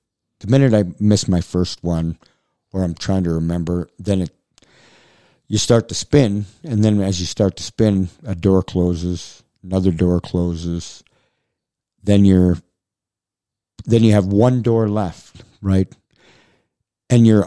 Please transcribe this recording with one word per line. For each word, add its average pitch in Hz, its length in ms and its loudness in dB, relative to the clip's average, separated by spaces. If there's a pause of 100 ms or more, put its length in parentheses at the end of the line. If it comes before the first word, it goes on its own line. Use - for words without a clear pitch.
(400)
the 98 80 -10
minute 131 260 4
I 98 240 0
miss 104 300 2
my 90 120 0
first - 440 -4
one, 82 340 -4 (540)
or 95 100 -4
I'm 87 140 -6
trying 95 280 -4
to 85 60 -2
remember, 85 680 -4
then 95 260 -4
it, 82 80 -8 (1160)
you 110 100 -4
start 113 320 0
to - 60 -10
spin, 104 520 0 (180)
and 113 180 -2
then 107 180 2
as 95 200 -2
you 90 60 -6
start 98 320 -2
to - 40 -14
spin, 98 460 -2 (180)
a 98 80 -8
door 92 300 2
closes, 87 800 -4 (180)
another 92 300 -2
door 87 280 0
closes, 85 840 -6 (1000)
then 101 220 2
you're, 90 340 4 (1300)
then 113 180 2
you 110 120 4
have 101 120 2
one 113 360 2
door 113 260 0
left, 104 560 -8 (180)
right? 95 320 0 (1120)
And 120 160 6
your 107 220 4